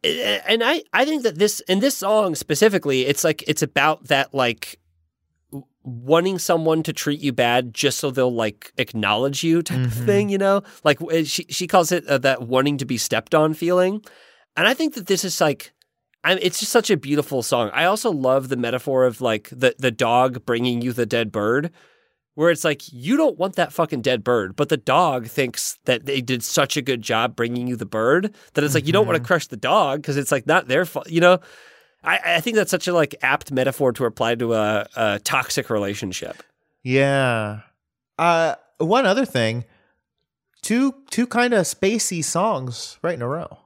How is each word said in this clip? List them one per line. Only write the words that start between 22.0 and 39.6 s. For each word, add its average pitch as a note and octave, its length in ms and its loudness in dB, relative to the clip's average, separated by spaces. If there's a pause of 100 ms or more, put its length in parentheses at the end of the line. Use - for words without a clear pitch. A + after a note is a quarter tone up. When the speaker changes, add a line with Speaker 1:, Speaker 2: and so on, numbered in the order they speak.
Speaker 1:
where D#3+ 140 4
it's D#3+ 140 -2
like, D3+ 180 0 (100)
you C#3 240 -2
don't D4+ 220 2
want F#3 160 -4
that - 180 -2
fucking D3+ 300 -2
dead B2 220 0
bird, G#2 320 0
but D3 120 -2
the D#3 80 -16
dog C3 520 0
thinks - 560 -4
that B2 200 0
they C3+ 160 -2
did B2 220 -4
such - 340 -2
a C#3 60 -2
good B2 180 -2
job A2+ 360 -2
bringing B2 320 -4
you B2 80 -4
the A2+ 100 -8
bird C#3+ 480 0 (200)
that D3 100 2
it's C#3+ 100 0
like, D3 140 2
you E3 40 0
don't G3+ 140 4
wanna F3 140 0
Speaker 2:
Mm-hmm. A#2+ 60 -10
Speaker 1:
crush F3 200 0
the B2 100 -12
dog D3 460 2
'cause C#3 140 -4
it's, C#3 160 0
like, C3+ 120 0
not D#3+ 220 2
their C#3+ 180 2
fault, - 240 -10
you E3 120 0
know? F3+ 180 6 (640)
I, F3+ 160 0 (180)
I E3 40 2
think A3 160 -2
that's G3+ 160 2
such F#3 160 -2
a, F3 40 -2
like, D#3+ 300 2
apt C#3 300 0
metaphor C3 400 2
to B2+ 120 -4
apply A2+ 320 0
to A#2 180 0
a, G#2+ 420 0
a G#2 240 0
toxic - 500 -2
relationship. G#2 720 -6 (400)
Speaker 2:
Yeah. B2+ 800 0 (580)
Uh, E3 380 2 (220)
one G#3+ 280 2
other A3+ 200 2
thing, A#2 380 -2 (960)